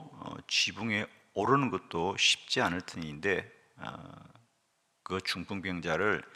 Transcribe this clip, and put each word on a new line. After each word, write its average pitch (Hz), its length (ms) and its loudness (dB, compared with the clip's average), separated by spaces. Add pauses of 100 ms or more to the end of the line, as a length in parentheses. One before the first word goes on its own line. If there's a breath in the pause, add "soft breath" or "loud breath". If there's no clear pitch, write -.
(120)
어, - 240 -12 (120)
지붕에 104 580 0 (280)
오르는 120 360 6
것도 92 460 -2
쉽지 - 440 2
않을 92 200 2
터인데, 85 680 -2 (280)
어, - 360 -12 (920)
그 95 160 -2
중풍병자를 90 1040 0 (120)